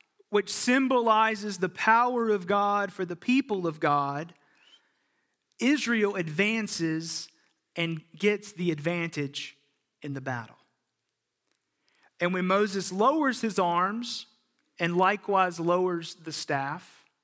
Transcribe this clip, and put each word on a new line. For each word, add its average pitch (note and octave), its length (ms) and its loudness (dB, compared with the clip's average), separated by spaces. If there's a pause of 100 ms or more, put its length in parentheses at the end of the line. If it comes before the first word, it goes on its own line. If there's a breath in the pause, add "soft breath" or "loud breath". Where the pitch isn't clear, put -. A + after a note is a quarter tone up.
(300)
which G#3 220 0
symbolizes A3 1040 2
the F3+ 100 0
power A#3 600 4
of G3 200 0
God G3+ 440 0
for F#3+ 120 -6
the F3 100 -8
people G#3 540 0
of D#3 100 -6
God, C#3+ 560 -2 (1300 soft breath)
Israel A3 560 2
advances E3 1120 -4 (480)
and E3 260 -4 (160)
gets G#3 320 0
the E3+ 220 -2
advantage D#3 840 -6 (460)
in C#3+ 120 -8
the C3+ 60 -8
battle. B2+ 380 -10 (1600)
And F3 120 2
when F#3 140 0
Moses F#3+ 460 0
lowers C4 480 2
his A3 180 -2
arms F#3+ 680 -2 (520)
and F3 180 0
likewise F#3 640 2
lowers E3+ 560 0
the D#3+ 180 -14
staff, D3 720 -6 (200)